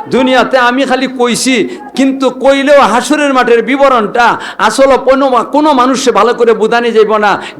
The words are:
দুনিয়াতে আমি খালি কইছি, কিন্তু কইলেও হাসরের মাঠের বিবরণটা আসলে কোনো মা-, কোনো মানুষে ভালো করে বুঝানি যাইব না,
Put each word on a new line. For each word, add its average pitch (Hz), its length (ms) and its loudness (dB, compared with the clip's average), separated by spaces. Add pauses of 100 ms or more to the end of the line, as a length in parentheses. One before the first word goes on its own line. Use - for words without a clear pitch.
(120)
দুনিয়াতে 254 460 0
আমি 247 280 0
খালি 254 220 -2
কইছি, 240 720 -4 (180)
কিন্তু 269 340 0
কইলেও 277 520 2
হাসরের 262 520 0
মাঠের 233 300 2
বিবরণটা 240 760 0 (200)
আসলে 240 400 2
কোনো 269 320 0
মা-, 233 140 0
কোনো 302 300 0
মানুষে 247 380 0
ভালো 214 220 0
করে 226 200 2
বুঝানি 226 380 0
যাইব 214 260 2
না, 202 240 0 (180)